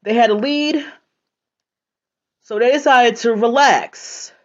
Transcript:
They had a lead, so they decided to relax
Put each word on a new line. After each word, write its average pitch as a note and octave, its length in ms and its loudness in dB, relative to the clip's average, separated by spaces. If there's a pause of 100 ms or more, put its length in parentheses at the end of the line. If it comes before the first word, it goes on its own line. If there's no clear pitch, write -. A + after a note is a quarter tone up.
They G#3 100 -4
had A#3 160 2
a G#3+ 40 2
lead, D4 520 -4 (1600)
so G#3+ 140 -10
they A#3+ 140 2
decided B3+ 460 2
to A#3 180 -2
relax A#3 960 -2 (120)